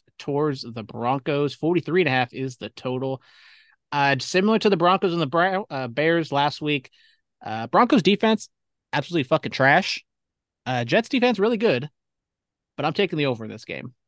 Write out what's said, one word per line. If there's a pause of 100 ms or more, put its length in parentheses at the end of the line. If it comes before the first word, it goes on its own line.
(180)
towards
the
Broncos.
Forty-three
and
a
half
is
the
total. (720)
Uh,
similar
to
the
Broncos
and
the
Bra-,
uh,
Bears
last
week, (560)
uh,
Broncos
defense, (420)
absolutely
fucking
trash. (640)
Uh,
Jets
defense,
really
good, (880)
but
I'm
taking
the
over
in
this
game. (140)